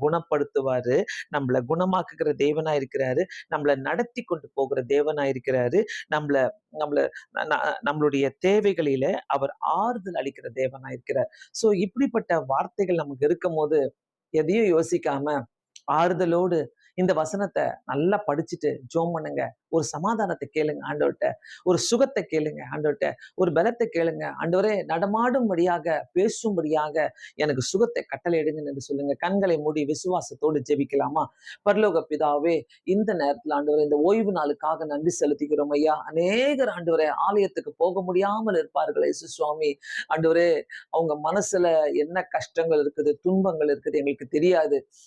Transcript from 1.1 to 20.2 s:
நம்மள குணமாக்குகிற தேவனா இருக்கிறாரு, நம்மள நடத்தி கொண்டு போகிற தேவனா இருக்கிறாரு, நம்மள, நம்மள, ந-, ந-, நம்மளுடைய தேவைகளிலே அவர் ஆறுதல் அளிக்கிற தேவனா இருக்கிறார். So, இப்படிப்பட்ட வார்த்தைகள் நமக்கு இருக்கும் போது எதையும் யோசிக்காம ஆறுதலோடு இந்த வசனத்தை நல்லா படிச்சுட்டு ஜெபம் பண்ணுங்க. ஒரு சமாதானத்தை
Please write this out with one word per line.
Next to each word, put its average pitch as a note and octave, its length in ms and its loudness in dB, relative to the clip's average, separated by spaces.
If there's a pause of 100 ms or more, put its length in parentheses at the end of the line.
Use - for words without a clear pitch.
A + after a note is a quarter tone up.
நம்மள C3 300 0
குணமாக்குகிற E3 640 0
தேவனா D3+ 480 0
இருக்கிறாரு, C3+ 480 -2 (260)
நம்மள C#3+ 200 2
நடத்தி E3+ 460 -4
கொண்டு D#3+ 320 -6
போகிற C3+ 280 0
தேவனா C#3+ 520 2
இருக்கிறாரு, C3 480 2 (320)
நம்மள, C#3+ 360 2 (280)
நம்மள, C#3+ 300 0 (260)
ந-, - 180 -2
ந-, C#3 220 0 (160)
நம்மளுடைய C#3+ 400 2 (160)
தேவைகளிலே F3 720 2 (100)
அவர் C#3 320 -2
ஆறுதல் F#3 560 -2
அளிக்கிற C#3 400 -6
தேவனா C3 340 -4
இருக்கிறார். B2+ 400 -2 (220)
So, A3 220 2
இப்படிப்பட்ட G3 680 0
வார்த்தைகள் D3 540 -2
நமக்கு C#3+ 320 -2
இருக்கும் E3+ 280 0
போது D3 400 0 (360)
எதையும் E3+ 480 4
யோசிக்காம D3 640 0 (500)
ஆறுதலோடு E3+ 760 2 (280)
இந்த F3+ 200 2
வசனத்தை D#3 500 -2 (200)
நல்லா E3+ 420 0
படிச்சுட்டு D3+ 400 -2
ஜெபம் E3 460 -2
பண்ணுங்க. C#3+ 440 -6 (120)
ஒரு D#3+ 160 2
சமாதானத்தை F3+ 720 -4